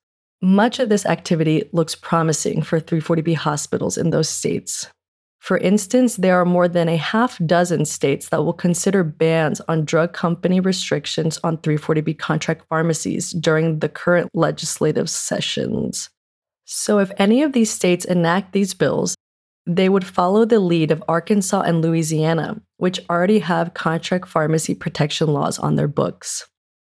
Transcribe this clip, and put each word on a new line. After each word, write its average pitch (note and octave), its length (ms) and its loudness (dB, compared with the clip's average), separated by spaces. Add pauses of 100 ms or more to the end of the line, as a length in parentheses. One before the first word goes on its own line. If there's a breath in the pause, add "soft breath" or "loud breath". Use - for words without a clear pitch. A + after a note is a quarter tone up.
(400)
Much G3+ 380 2
of B3 100 0
this G#3 160 2
activity D#3+ 680 0
looks E3 240 -2
promising D#3+ 640 0
for E3 160 -2
three D#3+ 220 -2
forty E3 220 -2
B E3 120 0
hospitals - 640 -4
in E3 120 0
those D#3 180 0
states. - 600 -6 (520)
For F#3 180 -2
instance, A3 580 2
there F3+ 240 4
are F3 40 4
more F3 240 4
than E3+ 200 2
a E3 80 0
half A3 480 -2
dozen E3+ 420 2
states - 420 -2
that D#3 160 0
will E3 80 -2
consider F#3 500 0
bans D#3+ 640 0
on D#3+ 160 0
drug E3 280 0
company F3+ 480 0
restrictions D#3+ 800 -2
on E3 160 -2
three D3+ 180 0
forty D#3 260 0
B D#3+ 120 -4
contract D#3+ 540 -4
pharmacies D#3+ 640 -2
during D#3+ 480 0
the D3+ 80 -2
current F3 440 0
legislative D#3 800 -2
sessions. - 960 -4 (580)
So - 340 0
if G3 180 0
any A3 240 4
of D4 100 0
these A3+ 180 2
states F3+ 340 0
enact F3 480 0
these G3 220 0
bills, D#3 420 0 (500)
they F#3+ 240 2
would F#3+ 160 2
follow F#3+ 400 2
the A3+ 120 4
lead E3+ 320 2
of D#3 160 0
Arkansas F#3+ 540 0
and E3 220 0
Louisiana, D#3+ 800 0 (180)
which F#3 200 -2 (120)
already F#3 300 4
have E3+ 340 -2
contract F3+ 520 -2
pharmacy D#3 480 0
protection D3+ 540 -2
laws D3 300 0
on D3+ 180 0
their D3 100 2
books. - 640 -4 (400)